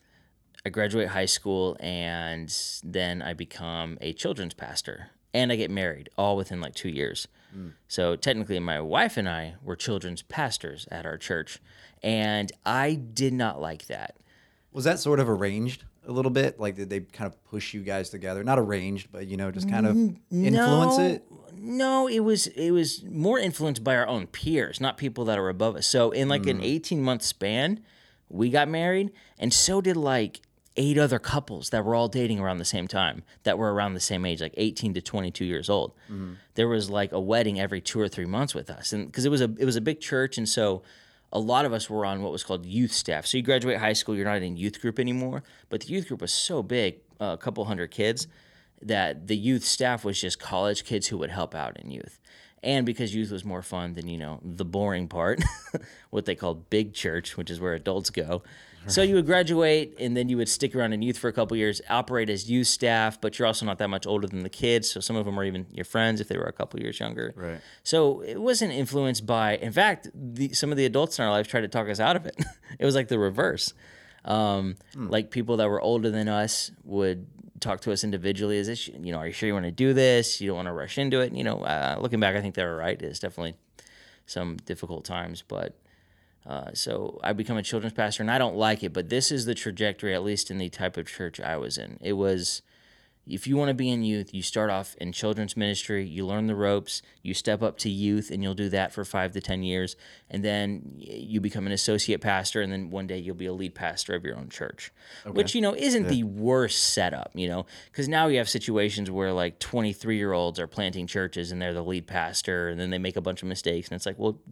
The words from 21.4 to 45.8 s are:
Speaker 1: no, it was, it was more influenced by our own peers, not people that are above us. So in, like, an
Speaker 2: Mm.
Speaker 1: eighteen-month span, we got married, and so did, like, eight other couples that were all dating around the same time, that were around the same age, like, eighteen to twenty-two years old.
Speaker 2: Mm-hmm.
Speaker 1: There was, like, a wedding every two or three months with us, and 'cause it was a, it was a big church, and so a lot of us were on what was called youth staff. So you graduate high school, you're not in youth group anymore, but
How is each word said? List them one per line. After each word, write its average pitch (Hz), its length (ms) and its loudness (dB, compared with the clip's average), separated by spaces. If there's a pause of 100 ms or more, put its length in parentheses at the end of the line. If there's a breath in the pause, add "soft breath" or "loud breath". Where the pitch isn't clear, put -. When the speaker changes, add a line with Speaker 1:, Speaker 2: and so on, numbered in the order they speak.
Speaker 1:
no, 262 520 2
it 226 120 2
was, 214 280 4
it 165 240 0
was 165 320 4
more 190 340 2
influenced 151 440 0
by 131 140 4
our 120 100 4
own 107 200 0
peers, 135 540 0
not 131 180 0
people 123 280 -2
that 107 120 4
are 95 100 2
above 98 280 2
us. - 100 0
So 120 240 6
in, 135 180 2
like, 139 180 2
an - 120 2
Speaker 2:
Mm. 92 60 -2
Speaker 1:
eighteen-month 131 580 0
span, 135 580 0 (480 soft breath)
we 110 220 0
got 147 180 4
married, 180 420 0 (280 loud breath)
and - 160 0
so 190 260 4
did, 185 160 4
like, 131 440 2 (360)
eight 143 200 4
other 139 220 6
couples 117 520 -4
that 110 140 2
were 113 120 4
all 117 100 4
dating 110 320 2
around 92 200 0
the 85 60 -4
same 92 220 -2
time, 92 380 0 (180 soft breath)
that 95 160 2
were 107 160 2
around 101 200 0
the 90 60 -4
same 92 240 0
age, 85 160 -2
like, 80 160 -6
eighteen 107 380 0
to 90 60 -4
twenty-two 95 460 -4
years 85 220 -2
old. 98 240 2 (160 loud breath)
Speaker 2:
Mm-hmm. 95 260 -10 (200 loud breath)
Speaker 1:
There 117 140 4
was, 107 220 2
like, 101 200 2
a 92 100 -2
wedding 107 380 2
every 95 220 -2
two - 200 -4
or 104 80 2
three 90 180 -6
months 117 280 -2
with 67 160 -8
us, - 220 -8
and 95 200 -4
'cause 127 120 0
it 143 60 4
was 143 100 4
a, 117 180 4
it 127 60 0
was 131 120 4
a 113 40 0
big 110 200 0
church, 131 380 -2
and 110 100 -2
so 101 340 2 (500 soft breath)
a 101 60 0
lot 123 280 4
of 120 80 -2
us 110 160 -4
were 107 160 0
on 98 160 -2
what 92 100 -4
was 85 100 -6
called 90 220 -4
youth 113 280 0
staff. 78 340 -2
So 131 100 0
you 127 60 0
graduate 123 360 2
high 110 140 2
school, 107 220 0
you're 101 100 0
not 104 160 2
in 90 160 -4
youth 101 240 -4
group 113 180 -2
anymore, 127 440 -2 (260 loud breath)
but 107 140 -4